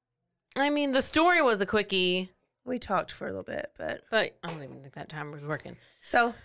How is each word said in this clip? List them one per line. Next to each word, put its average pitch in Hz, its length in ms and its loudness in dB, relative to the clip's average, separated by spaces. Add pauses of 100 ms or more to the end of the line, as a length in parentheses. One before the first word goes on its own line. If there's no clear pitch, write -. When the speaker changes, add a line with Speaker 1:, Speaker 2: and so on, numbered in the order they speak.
(560)
Speaker 1:
I 277 140 4
mean, 294 220 2
the 254 100 4
story 330 400 4
was 226 180 4
a 196 60 0
quickie. 185 640 0 (340)
Speaker 2:
We 247 140 -4
talked 196 340 -2
for - 140 -10
a 104 40 -6
little 185 120 -6
bit, - 360 -8
but - 320 -6
Speaker 1:
But 214 320 0
I 175 60 -8
don't 160 140 -10
even 131 180 -16
think 135 140 -18
that 147 140 -12
timer 151 240 -10
was 143 120 -14
working. 139 320 -6 (260)
Speaker 2:
So, 240 320 4 (100)